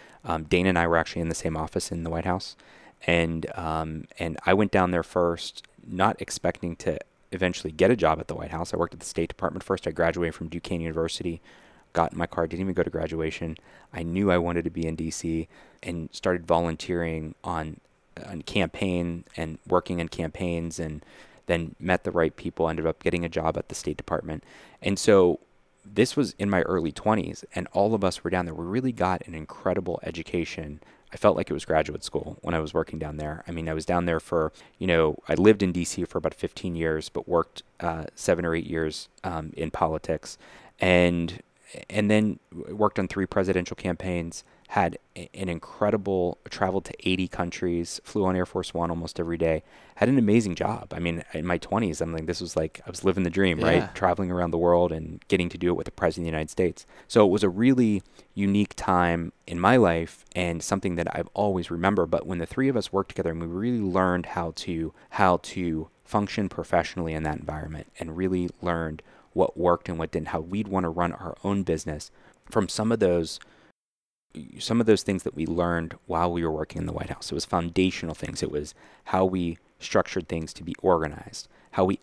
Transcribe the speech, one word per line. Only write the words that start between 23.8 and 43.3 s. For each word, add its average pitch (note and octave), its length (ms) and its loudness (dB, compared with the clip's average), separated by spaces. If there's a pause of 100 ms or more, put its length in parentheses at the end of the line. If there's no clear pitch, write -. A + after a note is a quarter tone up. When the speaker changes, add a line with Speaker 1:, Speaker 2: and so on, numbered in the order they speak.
Speaker 1:
Department. - 480 -6 (360)
And G2 180 0
so F#2 420 6 (440)
this G#2 320 2
was C#3 220 0
in G#2 100 -2
my F#2 140 4
early E2+ 300 0
twenties, F#2+ 600 0
and - 200 -4
all G#2 220 4
of G2 100 0
us F2+ 180 0
were F2 80 -4
down F2+ 140 0
there. E2 100 -8
We E2 100 -8
really A#2+ 280 -2
got F#2 340 0
an F2 80 -12
incredible F2+ 680 -4
education. D#2+ 760 -6 (320)
I - 40 -12
felt - 200 6
like - 120 -2
it - 40 -4
was D2 120 -4
graduate D#2 380 0
school - 380 -6
when E2+ 160 -2
I - 20 2
was D#2 160 -2
working D#2+ 240 -2
down D2+ 200 -6
there. D2+ 280 -8
I E2+ 60 -10
mean, E2 160 -6
I D#2+ 60 -2
was D#2+ 120 -4
down F2 200 2
there E2 120 2
for, D#2+ 340 0 (260)
you F#2 100 -2
know, D#2+ 300 4 (100)
I - 60 2
lived G2 280 8
in F#2 80 4
D F2 140 0
C F2 220 -4
for - 120 -4
about D#2+ 160 -2
fifteen - 400 -6
years, D#2+ 360 -2
but - 180 -8
worked, E2+ 340 0 (160)
uh, E2 280 -4 (100)
seven - 300 2
or E2 80 2
eight E2+ 120 -2
years, D#2+ 420 -4 (140)
um, D#2+ 340 -6
in D#2+ 140 -4
politics, - 680 -2 (420)
and, F2 600 4 (480)
and G#2 220 2
then G#2+ 300 4 (100)
w-, E2 240 -12
worked G#2 240 2
on F#2+ 80 0
three F#2+ 200 -2
presidential F#2 500 0